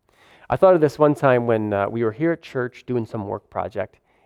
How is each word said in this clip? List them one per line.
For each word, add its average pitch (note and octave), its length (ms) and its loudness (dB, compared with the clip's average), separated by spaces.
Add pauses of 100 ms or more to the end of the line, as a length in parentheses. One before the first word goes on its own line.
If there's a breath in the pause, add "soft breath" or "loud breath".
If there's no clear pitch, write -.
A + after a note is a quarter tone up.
(500 soft breath)
I B2+ 60 -2
thought F#3 200 6
of D#3 60 2
this D3 180 2
one D3 160 4
time B2+ 320 2
when, G#2+ 260 0
uh, G2+ 160 0
we A#2 140 -4
were A2+ 80 0
here D3+ 200 -2
at E3 100 -6
church B2 440 -8
doing A#2+ 200 -4
some G#2+ 220 -10
work G2+ 220 -10
project, G2 500 -8 (260)